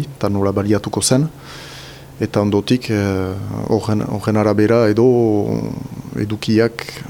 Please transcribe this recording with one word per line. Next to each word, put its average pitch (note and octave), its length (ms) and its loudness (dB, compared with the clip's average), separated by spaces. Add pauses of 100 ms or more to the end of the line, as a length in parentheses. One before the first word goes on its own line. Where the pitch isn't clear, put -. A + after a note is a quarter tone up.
(180)
eta G#2 120 0
nola G2 220 2
baliatuko G2+ 500 0
zen, C3+ 260 4 (920)
eta G#2+ 220 0
ondotik, G#2 480 0
eh, G2 440 -2 (360)
horren, G#2+ 320 0
horren G#2+ 360 -2
arabera G#2+ 520 4
edo A2+ 160 4 (1120)
edukiak, A2 680 0 (240)